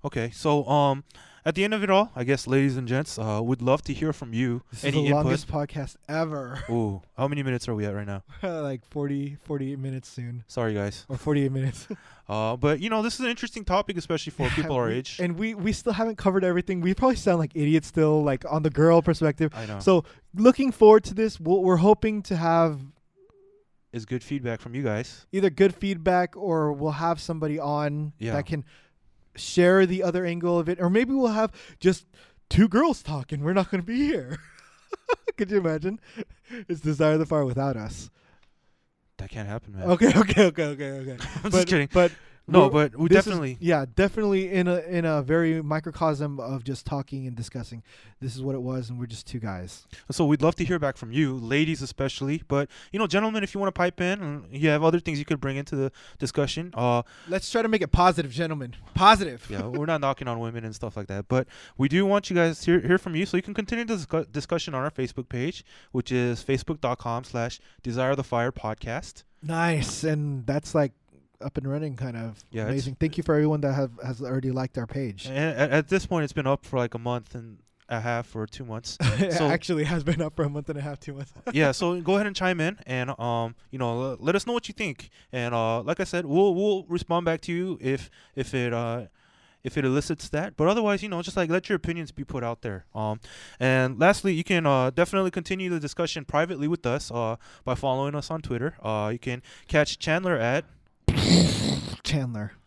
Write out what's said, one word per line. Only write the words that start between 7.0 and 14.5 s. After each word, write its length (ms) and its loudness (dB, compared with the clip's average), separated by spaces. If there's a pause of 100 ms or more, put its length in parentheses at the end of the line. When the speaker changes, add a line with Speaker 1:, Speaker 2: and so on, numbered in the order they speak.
Speaker 1:
how 100 0
many 160 -2
minutes 240 -2
are 80 -2
we 100 -2
at 80 -4
right 140 -8
now? 160 -8 (180)
Speaker 2:
<laughs> 20 -6
Like 420 -6
forty, 580 -6
forty-eight 360 -6
minutes 300 -8
soon. 380 -12
Speaker 1:
Sorry, 260 -2
guys. 360 -4
Speaker 2:
Or 80 -8
forty-eight 340 0
minutes. 400 -4
<laughs> 60 -10 (320)
Speaker 1:
Uh, 260 -2
but, 240 2
you 120 -2
know, 100 2
this 140 -4
is 60 -8
an 40 -2
interesting 400 -6
topic, 320 0
especially 320 -4
for 200 -2
Speaker 2:
<laughs> 60 -2